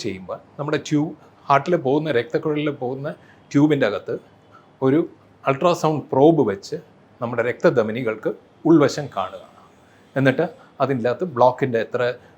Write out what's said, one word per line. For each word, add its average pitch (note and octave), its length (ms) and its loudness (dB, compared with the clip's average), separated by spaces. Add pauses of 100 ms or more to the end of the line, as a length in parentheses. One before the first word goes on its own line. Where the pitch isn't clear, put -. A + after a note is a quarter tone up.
ചെയ്യുമ്പോൾ F#2+ 360 -8 (200)
നമ്മുടെ D3+ 200 -4 (100)
ട്യൂബ്, D3+ 240 -2 (360)
ഹാർട്ടിൽ C#3+ 260 2 (120)
പോകുന്ന D3+ 220 0 (100)
രക്തക്കുഴലിൽ D3+ 520 -4 (120)
പോകുന്ന C3+ 260 -8 (420)
ട്യൂബിൻ്റെ C#3+ 400 4
അകത്ത് - 240 -6 (720)
ഒരു C#3 140 4 (500)
അൾട്രാസൗണ്ട് D#3 640 0
പ്രോബ് C#3+ 380 6
വെച്ച് G2 260 -8 (460)
നമ്മുടെ A#2 280 -4
രക്തധമനികൾക്ക് A#2 800 0 (380)
ഉൾവശം D3 380 4 (100)
കാണുക. F#2+ 280 -8 (760)
എന്നിട്ട് C3+ 280 2 (380)
അതിൻ്റെ B2 260 -2
അകത്ത് F#3 260 -4
ബ്ലോക്കിൻ്റെ B2+ 500 2
എത്ര B2 160 -4 (360)